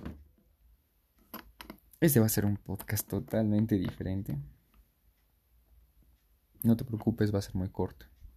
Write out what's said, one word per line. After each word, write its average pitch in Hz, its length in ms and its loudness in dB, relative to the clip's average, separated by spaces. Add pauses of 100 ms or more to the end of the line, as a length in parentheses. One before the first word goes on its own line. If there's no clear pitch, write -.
(2000)
Este 151 180 6
va 110 80 8
a - 20 2
ser 101 160 0
un 101 120 2
podcast - 520 -6
totalmente 107 680 2
diferente. 95 600 -4 (2250)
No 113 120 6
te - 80 -2
preocupes, 107 480 0
va 98 60 0
a 101 40 0
ser - 120 -10
muy 95 140 -2
corto. - 380 -6 (300)